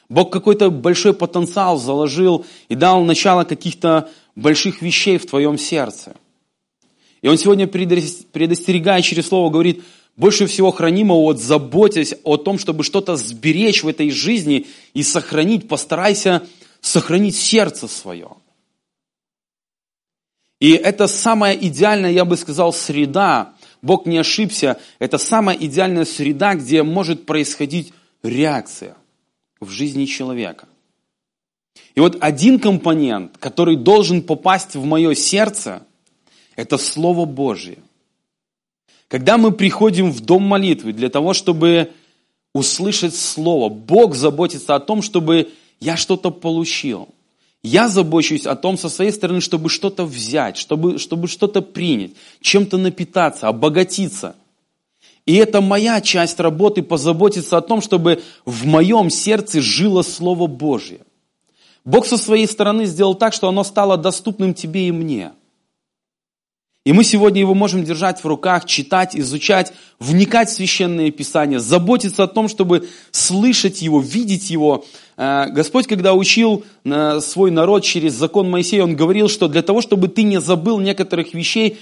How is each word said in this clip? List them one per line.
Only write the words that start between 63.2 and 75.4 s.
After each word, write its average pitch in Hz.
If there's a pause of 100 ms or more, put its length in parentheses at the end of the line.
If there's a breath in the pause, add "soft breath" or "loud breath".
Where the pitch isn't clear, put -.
что -
оно 190
стало 202
доступным 185
тебе 180
и 170
мне. 143 (1500)
И 139
мы 196
сегодня 208
его 190
можем 190
держать 170
в -
руках, 165
читать, 185
изучать, 151 (260 loud breath)
вникать 196
в -
Священное 175
Писание, 147
заботиться 185
о -
том, 220
чтобы 180 (200 loud breath)
слышать 196
его, 156
видеть 196
его. 151 (320 loud breath)
Э, 139